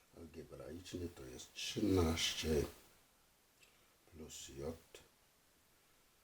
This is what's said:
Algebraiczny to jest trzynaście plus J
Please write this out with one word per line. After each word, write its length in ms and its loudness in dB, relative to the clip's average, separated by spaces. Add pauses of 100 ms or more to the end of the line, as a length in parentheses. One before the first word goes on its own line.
(160)
Algebraiczny 920 -10
to 160 -12
jest 300 -14
trzynaście 1120 4 (1400)
plus 420 -12
J 280 -6 (1500)